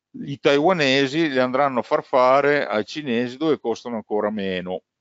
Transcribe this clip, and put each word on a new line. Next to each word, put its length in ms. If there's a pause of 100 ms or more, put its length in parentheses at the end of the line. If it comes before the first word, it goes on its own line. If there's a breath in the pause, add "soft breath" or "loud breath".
(260)
i 120
taiwanesi 920
le 100
andranno 400
a 40
far 200
fare 640
ai 160
cinesi 540
dove 200
costano 380
ancora 340
meno." 520 (200)